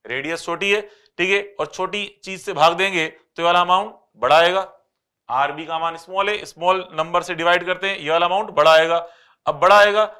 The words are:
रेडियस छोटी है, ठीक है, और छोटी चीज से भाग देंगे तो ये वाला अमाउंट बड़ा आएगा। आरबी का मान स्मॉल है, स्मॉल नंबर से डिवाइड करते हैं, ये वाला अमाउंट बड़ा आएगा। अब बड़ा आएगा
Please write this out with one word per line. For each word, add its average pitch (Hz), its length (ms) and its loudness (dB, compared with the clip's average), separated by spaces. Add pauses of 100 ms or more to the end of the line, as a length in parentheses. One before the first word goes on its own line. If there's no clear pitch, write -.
रेडियस 139 400 -8
छोटी 170 280 -4
है, 208 80 0 (380)
ठीक 185 120 -2
है, 202 120 0 (180)
और 151 80 -4
छोटी 185 360 -8 (200)
चीज 185 160 -12
से 196 140 -10
भाग 156 200 2
देंगे 180 320 -2
तो - 360 -12
ये - 20 -2
वाला 175 160 2
अमाउंट 185 340 0 (240)
बड़ा 135 200 4
आएगा। 180 300 2 (600)
आरबी 143 380 -4
का 160 120 -6
मान 165 200 -4
स्मॉल 190 320 -4
है, 208 140 -6
स्मॉल 180 500 -2
नंबर 170 280 -2
से 175 120 -8
डिवाइड 170 320 2
करते 185 220 -4
हैं, 196 100 -6
ये 147 120 -8
वाला 170 160 2
अमाउंट 202 260 -4
बड़ा 156 200 6
आएगा। 165 340 4 (400)
अब 151 120 -4
बड़ा 185 180 6
आएगा 208 280 6 (160)